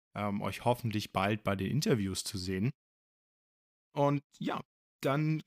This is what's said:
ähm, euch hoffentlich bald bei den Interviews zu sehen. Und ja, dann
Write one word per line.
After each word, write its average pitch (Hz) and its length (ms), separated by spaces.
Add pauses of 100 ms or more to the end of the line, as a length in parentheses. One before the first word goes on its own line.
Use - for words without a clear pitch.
(160)
ähm, 104 260
euch 98 240
hoffentlich 113 480
bald 101 300
bei 98 120
den 98 160
Interviews 113 520
zu - 140
sehen. 95 340 (1200)
Und 143 280 (180)
ja, - 220 (400)
dann 151 460